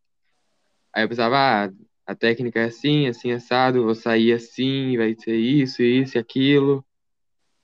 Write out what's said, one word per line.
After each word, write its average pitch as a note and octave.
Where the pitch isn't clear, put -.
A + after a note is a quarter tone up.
Aí A2
eu G#2+
pensava, A#2
ah, G#2+
a G2
técnica A#2
é A#2
assim, C#3+
assim, A#2+
assado, B2
vou A2
sair A2+
assim, C3
vai A2
ser A2+
isso, B2+
isso B2+
e -
aquilo. C#3